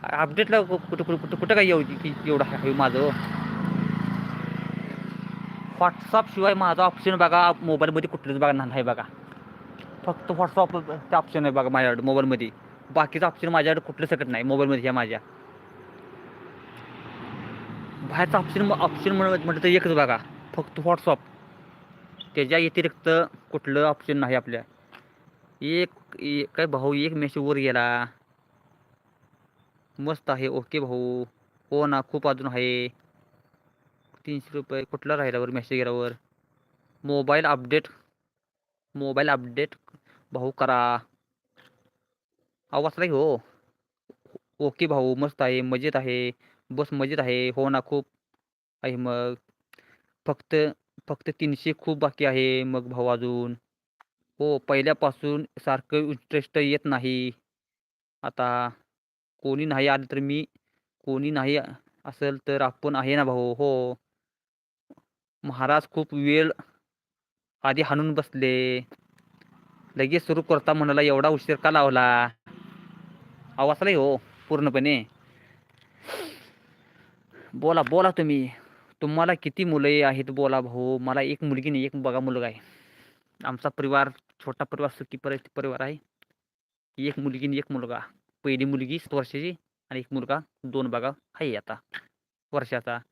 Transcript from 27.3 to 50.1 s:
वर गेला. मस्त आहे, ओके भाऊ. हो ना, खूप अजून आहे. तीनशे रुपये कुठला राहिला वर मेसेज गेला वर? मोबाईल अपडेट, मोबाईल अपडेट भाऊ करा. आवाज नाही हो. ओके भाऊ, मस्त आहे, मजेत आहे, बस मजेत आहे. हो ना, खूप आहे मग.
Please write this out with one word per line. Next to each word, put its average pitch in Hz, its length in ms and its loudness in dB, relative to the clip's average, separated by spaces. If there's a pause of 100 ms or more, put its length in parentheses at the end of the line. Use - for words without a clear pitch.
वर 143 140 2
गेला. 120 500 0 (1900)
मस्त 147 320 -4
आहे, 131 160 0
ओके 131 340 -4
भाऊ. 123 440 -4 (460)
हो 147 160 2
ना, 143 220 2
खूप 147 200 -2
अजून 135 180 -2
आहे. 123 420 -2 (1400)
तीनशे 143 260 -8
रुपये 135 320 -6
कुठला 147 320 -4
राहिला 131 220 0
वर 123 120 -2
मेसेज 127 280 -4
गेला 123 120 0
वर? 120 220 -4 (920)
मोबाईल 143 400 4
अपडेट, 143 440 2 (1080)
मोबाईल 139 340 0
अपडेट 131 460 -2 (580)
भाऊ 127 180 -4
करा. 123 480 2 (1700)
आवाज 147 260 -2
नाही 175 120 0
हो. 139 320 2 (1160)
ओके 147 280 -2
भाऊ, 135 280 2
मस्त 143 280 -2
आहे, 127 180 2
मजेत 127 360 -2
आहे, 123 360 -2 (380)
बस 139 220 -2
मजेत 139 260 -2
आहे. 127 300 0
हो 135 200 -2
ना, 135 120 2
खूप 139 260 -4 (760)
आहे 127 140 -4
मग. 123 380 -4 (920)